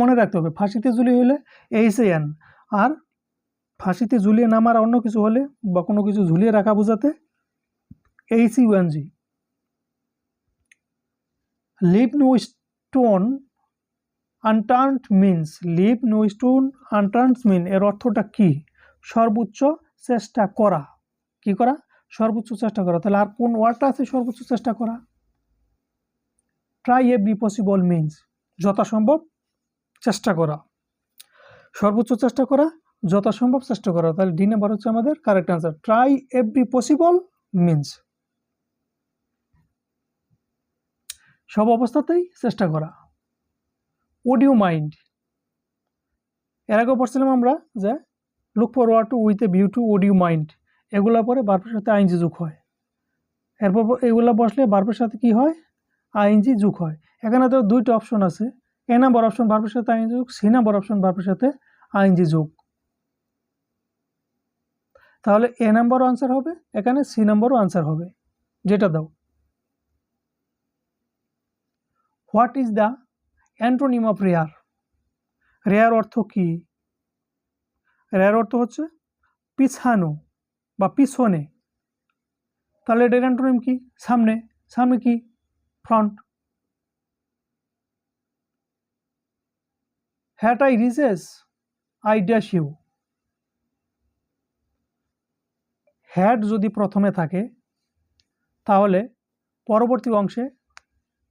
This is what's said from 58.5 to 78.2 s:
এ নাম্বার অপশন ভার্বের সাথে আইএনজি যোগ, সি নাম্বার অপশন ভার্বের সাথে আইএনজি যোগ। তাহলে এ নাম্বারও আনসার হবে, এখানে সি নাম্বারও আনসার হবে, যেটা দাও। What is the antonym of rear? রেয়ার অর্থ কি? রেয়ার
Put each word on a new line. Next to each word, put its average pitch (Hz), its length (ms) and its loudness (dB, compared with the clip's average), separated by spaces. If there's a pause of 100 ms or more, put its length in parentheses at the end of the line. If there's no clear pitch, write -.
এ - 100 4
নাম্বার 240 260 4
অপশন 233 220 -2
ভার্বের 214 240 -2
সাথে 240 180 -4
আইএনজি 226 260 -4
যোগ, 247 80 -6 (100)
সি 202 180 -2
নাম্বার 220 240 2
অপশন 202 240 -4
ভার্বের 185 260 -2
সাথে 196 180 -2 (500)
আইএনজি 185 360 4
যোগ। 156 140 -2 (2750)
তাহলে 220 240 4 (180)
এ 214 120 2
নাম্বারও 247 340 2
আনসার 247 260 -2
হবে, 269 140 -6 (280)
এখানে 247 200 -2 (120)
সি 220 180 -2
নাম্বারও 220 340 2
আনসার 175 260 -2
হবে, 160 180 -6 (600)
যেটা 202 260 2
দাও। 160 120 -6 (3250)
What 240 160 2 (100)
is 240 80 -4 (100)
the 208 80 2 (800)
antonym 247 440 -2
of 202 60 -4 (100)
rear? 165 220 0 (1200)
রেয়ার 226 280 2
অর্থ 220 200 -6
কি? 196 280 -4 (1700)
রেয়ার 202 280 2